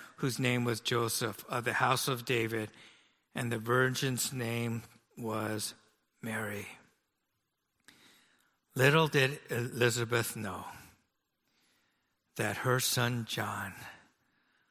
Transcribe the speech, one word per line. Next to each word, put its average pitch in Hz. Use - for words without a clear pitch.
whose 131
name 123
was 117
Joseph, 117
of 123
the 117
house 127
of 120
David, 113
and 120
the 123
virgin's 127
name 117
was 107
Mary. 107
Little 143
did 139
Elizabeth 120
know 98
that 110
her 127
son 120
John 101